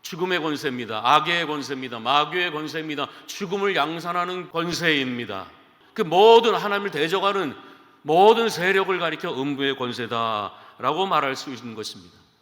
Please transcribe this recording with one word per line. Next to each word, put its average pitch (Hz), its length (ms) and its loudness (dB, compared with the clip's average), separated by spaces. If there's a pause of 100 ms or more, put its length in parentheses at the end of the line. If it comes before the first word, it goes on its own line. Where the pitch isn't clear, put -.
죽음의 180 400 -2
권세입니다. 123 640 -4
악의 156 420 2
권세입니다. 131 520 -8
마귀의 151 540 0
권세입니다. 151 560 -6 (180)
죽음을 196 500 -4
양산하는 175 720 -4
권세입니다. 135 960 -2 (460)
그 - 80 -6
모든 214 540 8
하나님을 202 360 -2
대적하는 170 640 0 (460)
모든 214 480 6
세력을 190 500 0
가리켜 160 400 -4
음부의 139 380 -2
권세다라고 117 1300 -4
말할 147 300 0
수 143 140 -10
있는 117 240 -12
것입니다. 101 420 -14 (260)